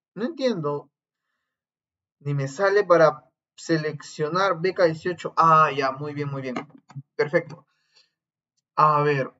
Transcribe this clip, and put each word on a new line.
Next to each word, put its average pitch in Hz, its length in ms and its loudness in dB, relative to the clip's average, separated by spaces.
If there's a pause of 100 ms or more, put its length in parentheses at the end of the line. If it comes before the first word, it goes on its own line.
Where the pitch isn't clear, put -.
(160)
No 202 100 -8
entiendo, 202 640 -6 (1300)
ni 143 140 -6
me 139 140 -4
sale 196 360 0
para 165 420 4 (300)
seleccionar 156 1040 -4
beca 185 240 0
dieciocho". 165 520 -4
Ah, 156 380 6
ya, 139 160 -2
muy 147 220 -8
bien, 143 160 -6
muy 135 120 -8
bien. 127 140 -8 (600)
Perfecto. 165 520 -2 (1120)
A 151 260 4
ver, 143 360 -2